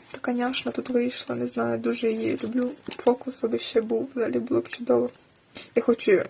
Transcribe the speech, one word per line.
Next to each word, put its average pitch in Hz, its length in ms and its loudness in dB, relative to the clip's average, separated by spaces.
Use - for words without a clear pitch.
така - 220 -4
няшна 247 400 -2
тут - 180 -4
вийшла, 247 460 0
не 240 100 0
знаю, 233 320 0
дуже 233 340 0
її 226 320 0
люблю. 247 260 0
Фокус 254 480 -2
аби 233 140 0
ще - 220 0
був, 226 340 -2
взагалі 240 240 0
було 233 220 0
б - 80 -4
чудово. 247 420 2
Я 233 80 4
хочу, 220 480 4